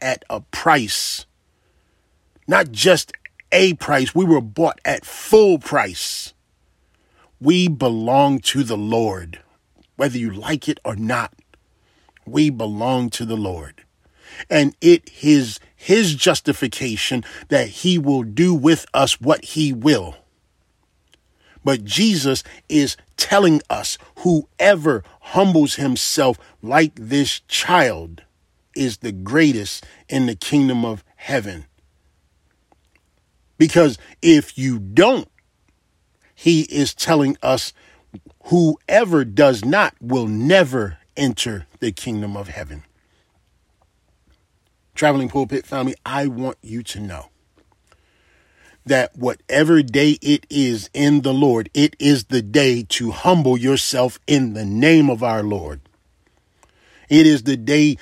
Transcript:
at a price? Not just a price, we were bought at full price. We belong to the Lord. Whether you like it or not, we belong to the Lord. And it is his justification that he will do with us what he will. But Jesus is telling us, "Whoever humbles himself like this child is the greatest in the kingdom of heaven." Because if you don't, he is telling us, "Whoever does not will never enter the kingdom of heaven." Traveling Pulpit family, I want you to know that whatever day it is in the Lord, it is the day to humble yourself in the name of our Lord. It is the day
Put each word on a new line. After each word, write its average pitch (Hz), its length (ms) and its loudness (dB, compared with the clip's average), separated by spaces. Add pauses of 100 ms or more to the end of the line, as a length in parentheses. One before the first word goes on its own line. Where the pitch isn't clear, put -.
at 131 300 -6
a 110 100 -8
price? - 880 -2 (1200)
Not 165 240 0
just 160 400 2 (400)
a 185 220 4
price, 135 400 -2
we 180 100 2
were 160 160 4
bought 120 460 -2
at - 180 -4
full 208 540 2
price. - 720 -6 (1080)
We 180 300 2
belong 131 720 0
to 135 240 -2
the 110 140 -6
Lord. 104 600 -4 (560)
Whether 127 200 -2
you 117 140 -6
like 110 360 -8
it 156 160 -6
or 110 140 -8
not, 110 380 -6 (880)
we 147 240 0
belong 120 600 -4
to 113 160 -8
the 110 100 -6
Lord. 87 480 -10 (640)
And 147 320 0
it 170 300 4 (100)
is 139 400 2 (160)
his 190 380 0
justification 127 1080 -2 (260)
that 127 200 0
he 175 300 0
will 139 240 0
do 151 320 0
with 151 400 2
us - 260 0
what 285 240 0
he 151 280 -2
will. 110 440 0 (1500)
But 131 200 0
Jesus 139 580 0 (260)
is 143 280 0 (200)
telling 185 520 2
us, - 300 -6 (200)
"Whoever 160 840 0 (160)
humbles 170 540 2
himself 131 640 -2 (240)
like 151 320 0
this 123 520 -4
child 98 760 -2 (520)
is 123 240 -6
the 113 140 -10
greatest 107 720 -6 (240)
in 131 180 -4
the 113 100 -6
kingdom 131 480 -2
of 110 200 -8 (120)
heaven." 101 500 -10 (1900)
Because 156 400 4 (240)
if 160 340 4
you 131 220 -2
don't, 156 500 0 (1080)
he 165 280 2
is - 320 -4
telling 147 480 0
us, - 300 -2 (720)
"Whoever 170 800 2
does 117 400 2
not 175 360 0
will 120 260 -4
never 123 720 0 (180)
enter 113 500 -6 (140)
the 113 120 -4
kingdom 104 440 -8
of 98 120 -12
heaven." 76 360 -16 (2000)
Traveling 139 360 0
Pulpit 135 360 -4
family, 131 280 -6 (100)
I 139 220 -4
want 127 340 -8
you 117 220 -12
to 104 180 -14
know 90 300 -14 (1500)
that 131 320 0
whatever 147 640 2
day 139 380 0
it 143 300 0
is 123 420 -2
in 143 300 2
the 135 100 0
Lord, 131 400 0
it 147 260 0
is 143 260 2
the 127 180 -2
day 120 480 0
to 117 200 -4
humble 139 460 2
yourself 127 720 -2
in 131 260 0
the 107 140 -8
name 143 420 4
of 117 140 -2
our 113 200 -2
Lord. 90 380 -6 (1300)
It 156 180 8
is 143 180 4
the 135 120 0
day 143 460 2